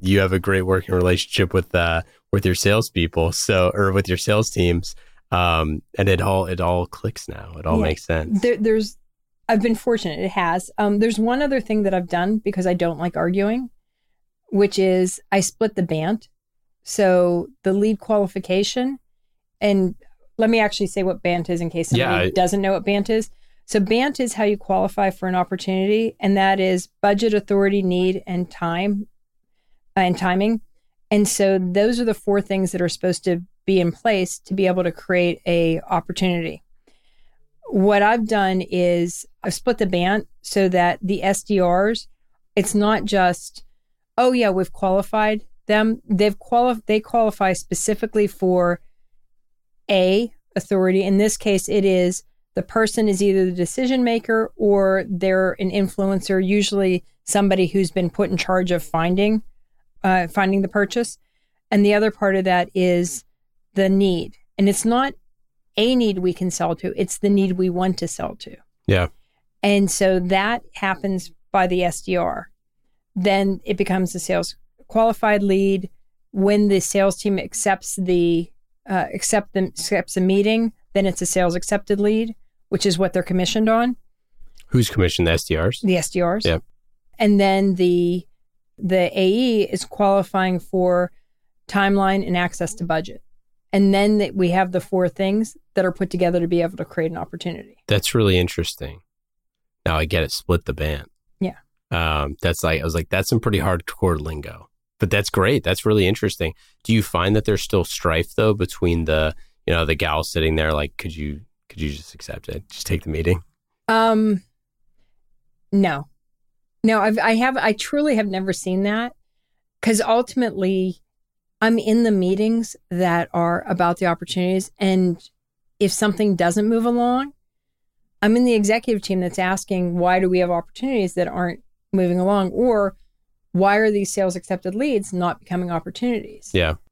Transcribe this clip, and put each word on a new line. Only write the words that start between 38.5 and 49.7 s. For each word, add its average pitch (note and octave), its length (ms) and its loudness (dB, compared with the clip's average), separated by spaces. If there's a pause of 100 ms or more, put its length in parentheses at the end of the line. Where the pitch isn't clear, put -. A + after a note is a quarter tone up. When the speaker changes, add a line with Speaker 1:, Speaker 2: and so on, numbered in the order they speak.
Speaker 2:
is F3 640 -2 (180)
I've G3 100 -4
split A#3+ 240 -2
the A3 80 0
bant F#3 420 -2 (140)
so F#3+ 280 0
that F3 320 0
the F#3+ 220 -4
S G3 200 -2
D G3 180 0
Rs, F#3+ 460 0 (480)
it's G3+ 200 0
not G#3 300 0
just, F#3 580 -2 (540)
"Oh B3+ 160 4
yeah, A#3 160 2
we've F#3 240 0
qualified G#3+ 720 0 (220)
them." A3 420 2
They've G#3 280 2
quali-, A#3+ 500 0
they G#3+ 120 2
qualify G#3 540 0
specifically G#3 760 -2
for F3+ 540 0 (1080)